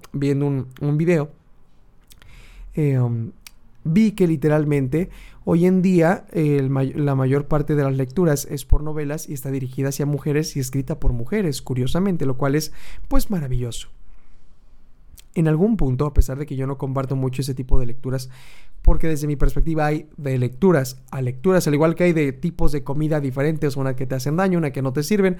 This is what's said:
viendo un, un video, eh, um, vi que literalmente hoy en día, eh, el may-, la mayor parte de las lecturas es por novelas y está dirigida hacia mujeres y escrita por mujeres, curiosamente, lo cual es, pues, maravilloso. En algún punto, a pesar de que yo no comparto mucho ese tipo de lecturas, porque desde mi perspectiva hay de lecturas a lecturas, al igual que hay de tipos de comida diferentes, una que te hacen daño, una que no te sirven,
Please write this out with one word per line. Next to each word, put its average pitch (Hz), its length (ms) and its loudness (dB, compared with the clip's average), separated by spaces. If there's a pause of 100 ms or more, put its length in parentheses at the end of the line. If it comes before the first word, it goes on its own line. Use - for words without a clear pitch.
(120)
viendo 143 360 -2
un, 135 200 -4 (140)
un 147 160 0
video, 160 320 0 (1400)
eh, 139 260 0
um, 117 320 -2 (520)
vi 196 280 2
que 190 160 0
literalmente 151 840 0 (360)
hoy 175 200 2
en 185 180 4
día, 180 480 2
eh, 147 260 0
el 135 120 0
may-, 135 240 -2
la 143 220 0
mayor 131 300 0
parte 147 300 0
de 143 80 0
las 135 120 -2
lecturas 143 540 0
es 143 160 -8
por - 160 6
novelas 151 480 -6
y - 40 -10
está 135 180 -8
dirigida 135 380 -4
hacia 139 180 -4
mujeres 147 480 -2
y 143 40 -4
escrita 135 400 -4
por 127 140 4
mujeres, 151 480 -2
curiosamente, 151 640 0
lo 135 120 0
cual 139 180 0
es, 156 160 -4 (360)
pues, 262 220 6
maravilloso. 127 600 -4 (1400)
En 160 140 0
algún 180 300 2
punto, 131 300 0
a 143 80 -8
pesar 135 240 4
de 151 80 -10
que 143 80 -8
yo 131 100 -4
no 135 140 -6
comparto 135 360 -4
mucho 131 280 -2
ese 135 100 -6
tipo 131 260 6
de 123 60 8
lecturas, 127 460 -2 (500)
porque 170 240 8
desde 151 220 2
mi 147 80 -2
perspectiva 147 500 4
hay 151 320 -2
de 139 220 -4
lecturas 131 600 2 (120)
a 135 100 -6
lecturas, 170 460 0
al 147 80 2
igual 160 180 2
que 175 120 0
hay 175 80 4
de 151 180 0
tipos 131 400 2
de 147 120 -2
comida 151 360 -2
diferentes, 139 580 -2
una 135 180 -2
que 131 120 -4
te 135 80 -4
hacen 143 200 -4
daño, 185 220 0
una 151 140 -2
que 139 100 -6
no 131 120 -2
te 147 100 -2
sirven, 190 360 0